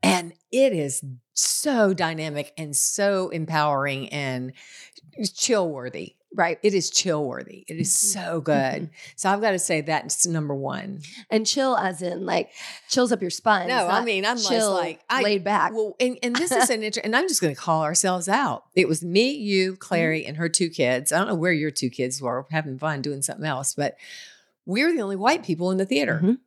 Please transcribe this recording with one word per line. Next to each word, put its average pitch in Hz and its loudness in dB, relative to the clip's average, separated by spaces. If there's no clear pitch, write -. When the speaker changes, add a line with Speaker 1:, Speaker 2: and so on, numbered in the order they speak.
Speaker 1:
And 175 2
it 262 4
is 143 -2
so 233 2
dynamic 156 -2
and 147 -6
so 196 2
empowering 147 0
and 131 -4
chill 202 0
worthy. 123 -10
Speaker 2:
Right. 170 2
Speaker 1:
It 208 4
is 175 2
chill 151 0
worthy. 127 -10
It 160 -10
is - -2
Speaker 2:
Mm-hmm. 196 2
Speaker 1:
so 170 -4
good. 147 2
Speaker 2:
Mm-hmm. - -8
Speaker 1:
So - 0
I've 202 2
gotta 208 2
say 160 0
that's 151 0
number 151 -2
one. 135 -6
Speaker 2:
And 220 2
chill 262 2
as 185 -2
in, 180 -4
like, - 0
chills 247 4
up 208 0
your 180 -4
spine. 202 2
Speaker 1:
No, 240 2
Speaker 2:
It's 180 2
Speaker 1:
I 208 4
Speaker 2:
not 240 -2
Speaker 1:
mean, 196 0
I'm 240 0
just 214 -2
Speaker 2:
chill, 220 2
Speaker 1:
like, 165 -2
I 254 2
Speaker 2:
laid 208 2
back. 202 2
Speaker 1:
well, 214 -2
and, 254 0
and 240 -2
this 339 0
is 247 4
Speaker 2:
<laughs> 254 2
Speaker 1:
an 220 -4
inter-, 214 -4
and 214 0
I'm 339 2
just 330 0
gonna 151 0
call 160 2
ourselves 175 0
out. 208 0
It 180 6
was 156 0
me, 196 4
you, 196 0
Clary, 165 0
Speaker 2:
Mm-hmm. - -10
Speaker 1:
and 151 -8
her 170 0
two 165 2
kids. 127 2
I 151 2
don't 190 2
know - -2
where 175 2
your 151 0
two 135 -2
kids 127 -4
were, 127 -4
having 151 -4
fun 147 -4
doing 139 -6
something 139 -6
else, 139 -4
but 143 -4
we're 262 2
the 294 0
only 196 -4
white 233 2
people 175 0
in 190 0
the 190 0
theater. 254 0
Speaker 2:
Mm-hmm. 190 4